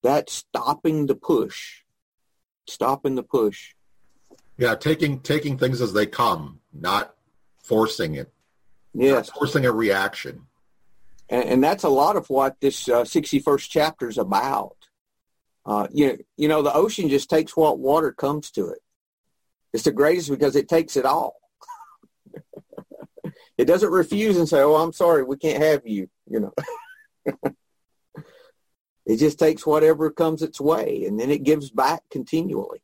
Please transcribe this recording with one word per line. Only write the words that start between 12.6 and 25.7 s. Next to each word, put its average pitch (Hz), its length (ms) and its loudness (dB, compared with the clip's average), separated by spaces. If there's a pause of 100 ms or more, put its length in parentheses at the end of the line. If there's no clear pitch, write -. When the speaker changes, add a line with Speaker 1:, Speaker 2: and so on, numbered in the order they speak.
Speaker 1:
this, - 280 -2
uh, 120 160 2
sixty-first 143 680 -2
chapter 151 380 -2
is 110 80 -8
about. 104 600 -2 (920)
Uh, 104 260 0
you, 139 260 2 (200)
you 151 100 0
know, 156 140 2
the 143 100 0
ocean 185 380 0
just 139 180 0
takes 160 260 0
what 156 240 2
water 139 340 2
comes 147 400 -4
to 92 160 -4
it. - 100 -10 (960)
It's 113 80 -4
the 143 100 2
greatest 151 380 0
because 139 260 0
it 139 120 0
takes 165 280 0
it 127 80 0
all. 139 320 -2 (1000)
<laughs> - 80 -18 (1160)
It 127 80 4
doesn't 180 240 4
refuse 196 460 2
and 165 120 2
say, 151 120 4
"Oh, 147 160 6
I'm 165 160 2
sorry, 165 320 2
we 135 120 -6
can't 143 240 -2
have 151 240 4